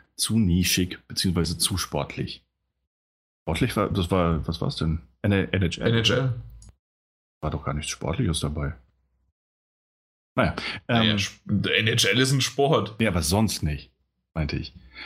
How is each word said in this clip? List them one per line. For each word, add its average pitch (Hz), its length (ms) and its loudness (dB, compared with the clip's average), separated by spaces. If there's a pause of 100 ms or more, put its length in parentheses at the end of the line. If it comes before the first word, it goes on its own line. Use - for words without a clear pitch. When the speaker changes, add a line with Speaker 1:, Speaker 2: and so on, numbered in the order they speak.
(160)
Speaker 1:
zu - 220 -2
nischig, 90 680 2
beziehungsweise 85 500 -2
zu - 200 -2
sportlich. - 680 -6 (1000)
Sportlich 92 320 0
war, 104 120 2
das 90 220 -2
war, 85 340 2
was 82 140 -4
war's - 160 -2
denn? 80 240 0 (220)
N-, 101 100 2
N 98 320 2
H 131 180 -2
L? 117 120 2
Speaker 2:
N 117 120 2
H 101 80 2
L. 131 200 0 (1120)
Speaker 1:
War 78 60 -2
doch 76 160 -4
gar 69 80 -4
nichts 73 160 -6
Sportliches 85 500 -2
dabei. 73 360 -4 (1600)
Naja, 107 200 2 (320)
Speaker 2:
Naja, 113 260 4
Speaker 1:
ähm, 104 40 0
Speaker 2:
Sp-, - 320 -6 (260)
N 107 120 2
H 113 200 2
L 107 120 4
ist 131 120 4
ein 139 100 2
Sport. 127 600 2
Speaker 1:
Ja, 110 80 4
aber 85 140 0
sonst 98 400 2
nicht, 73 280 -4 (440)
meinte 73 220 -2
ich. - 160 -8 (320)